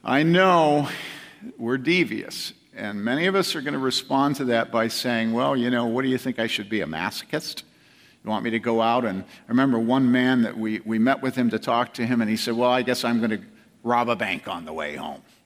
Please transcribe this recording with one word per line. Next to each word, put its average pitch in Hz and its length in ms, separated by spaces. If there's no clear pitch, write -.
I 135 160
know 165 640
we're 120 220
devious, 131 720
and 104 260
many 135 220
of 190 100
us 190 220
are 143 60
gonna 143 160
respond 135 580
to 143 100
that 117 240
by 113 180
saying, 113 440
"Well, 135 240
you 123 140
know, 120 160
what 120 160
do 135 60
you 127 100
think, 127 200
I 113 80
should 104 220
be 104 140
a 78 40
masochist? 90 760
You 107 60
want 107 160
me 117 60
to 113 80
go 113 240
out 117 240
and," 92 160
I - 260
remember 127 300
one 123 340
man 127 300
that 110 160
we, 110 260
we 110 140
met 131 240
with 131 140
him 123 140
to 110 80
talk 120 360
to 120 100
him, 120 160
and 107 80
he 110 80
said, 113 180
"Well, 123 160
I 127 120
guess 123 200
I'm 120 160
gonna 110 220
rob 120 280
a 117 60
bank 95 300
on 85 200
the 78 80
way 76 200
home." 71 280